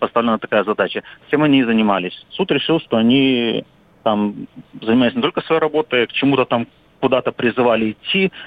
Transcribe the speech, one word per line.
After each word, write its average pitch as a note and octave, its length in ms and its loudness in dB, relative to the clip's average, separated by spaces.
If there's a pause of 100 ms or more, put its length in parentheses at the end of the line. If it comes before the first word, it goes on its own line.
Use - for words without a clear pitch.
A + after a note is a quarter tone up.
поставлена A#2 380 0
такая G#2 260 -2
задача. F#2 380 -2 (280)
Чем D3 140 2
они C#3 160 4
и B2 40 2
занимались. G#2 640 0
Суд - 200 -4
решил, D#3 300 0
что - 160 -4
они A#2+ 680 2 (380)
там G#2 460 -2 (340)
занимались A#2 320 2
не - 80 -2
только E3+ 200 -2
своей D#3+ 180 0
работой, D3+ 480 0
к - 40 -16
чему-то C3+ 320 0
там A#2+ 220 -2 (340)
куда-то B2+ 320 0
призывали A2+ 600 0
идти, F#3+ 400 -4 (140)